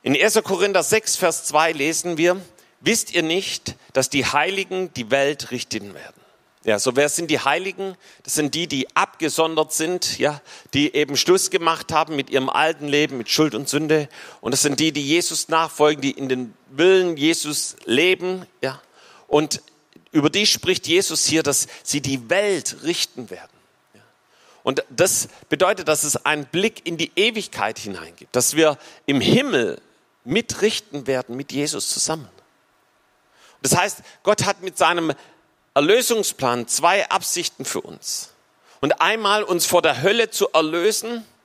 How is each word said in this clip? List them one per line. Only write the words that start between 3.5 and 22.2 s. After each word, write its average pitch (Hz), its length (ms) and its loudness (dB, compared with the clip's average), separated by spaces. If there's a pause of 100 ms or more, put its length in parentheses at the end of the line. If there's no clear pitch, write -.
dass 135 160 0
die 135 160 0
Heiligen 185 720 -2
die 110 160 -8
Welt 139 400 0
richten 107 440 -8
werden?“ - 240 -20 (460)
Ja, 107 140 2
so 123 180 0
wer 147 120 4
sind 160 220 -4
die 139 100 2
Heiligen? 185 560 -4 (280)
Das - 100 -6
sind 147 200 0
die, 165 120 -4
die 139 280 -6
abgesondert 160 760 0
sind, 175 460 -4
ja, 143 240 -2 (320)
die 143 200 2
eben 143 220 0
Schluss 185 320 4
gemacht 165 440 -2
haben 156 220 0
mit 139 140 -4
ihrem 131 220 0
alten 147 380 0
Leben, 147 280 0
mit 117 140 -8
Schuld 151 240 2
und 131 160 -6
Sünde. 151 400 0 (320)
Und 117 80 -4
das 131 100 0
sind 143 180 0
die, 156 140 2
die 143 100 -4
Jesus 160 460 -2
nachfolgen, 151 540 2
die 139 80 0
in 135 180 -8
den 127 260 -4 (120)
Willen 175 500 4
Jesus 151 600 -2 (100)
leben, 180 580 0 (160)
ja. 135 220 -6 (460)
Und 151 340 0 (480)
über 151 200 2
die 202 160 0
spricht - 400 0
Jesus 160 400 0
hier, 156 160 2
dass 143 260 0 (140)
sie 147 180 -4
die 127 280 -4